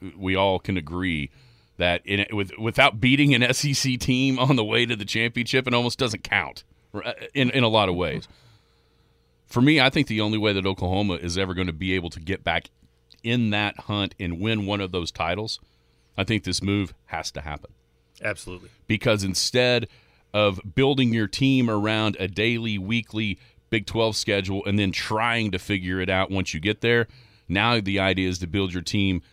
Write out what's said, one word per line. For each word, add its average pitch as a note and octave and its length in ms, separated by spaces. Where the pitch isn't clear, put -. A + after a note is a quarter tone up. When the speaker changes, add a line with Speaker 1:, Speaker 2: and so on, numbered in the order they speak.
Speaker 1:
we F#2+ 180
all F#2+ 240
can G2 180
agree D#2+ 520
that F2 280
in, G2+ 200
with, G2+ 220
without A2+ 420
beating C#3 360
an A#2+ 80
S B2 200
E D3 100
C B2+ 240
team C3 420
on C3 160
the A#2 80
way A2+ 220
to A#2 100
the G#2 100
championship, A#2 600
it B2 60
almost A#2+ 260
doesn't G#2+ 240
count, E2+ 400
uh, G#2 180
in, B2+ 160
in C3 120
a A#2 40
lot G#2+ 220
of F2 60
ways. E2 320
For - 160
me, D3+ 180
I C3 120
think D3+ 160
the G#2+ 140
only G#2+ 160
way G#2 160
that F#2+ 120
Oklahoma F#2+ 500
is E2+ 220
ever F#2 160
gonna F2+ 200
be F#2 200
able F2 160
to E2+ 100
get F#2 240
back E2+ 260
in A#2 280
that G#2 300
hunt G2+ 380
and F2 200
win G#2+ 260
one G2+ 160
of F#2+ 100
those F2 200
titles, F#2 480
I G2 60
think A2 200
this F2+ 200
move G2 300
has E2 240
to - 100
happen. D2 300
Speaker 2:
Absolutely. F#2 460
Speaker 1:
Because G#2+ 360
instead A#2+ 640
of G#2 260
building C3+ 380
your A2+ 140
team C3 420
around G#2+ 500
a F#2 80
daily, A2 520
weekly G#2+ 580
Big A2+ 160
twelve A2 320
schedule G2 480
and G2+ 120
then G2+ 140
trying A2 600
to F#2 60
figure F#2 440
it F#2 80
out F#2+ 200
once F#2+ 240
you D#2+ 60
get G#2 220
there, A#2 260
now A2 320
the G2 200
idea F#2+ 280
is F2+ 120
to F2 80
build F#2 260
your F2+ 100
team F#2+ 380